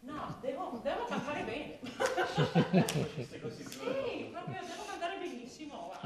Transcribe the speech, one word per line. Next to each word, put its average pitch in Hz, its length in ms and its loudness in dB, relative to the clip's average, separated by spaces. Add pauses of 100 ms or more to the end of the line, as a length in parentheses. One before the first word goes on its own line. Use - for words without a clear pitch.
No, 262 340 -6
devo, 262 420 -2
devo 381 260 2
cantare 294 360 0
bene. - 380 -4
<laughs> - 1000 6 (400)
Sì, - 1040 -4
proprio 359 300 -6
devo 349 260 -6
cantare 359 340 -2
benissimo, 269 720 -8 (140)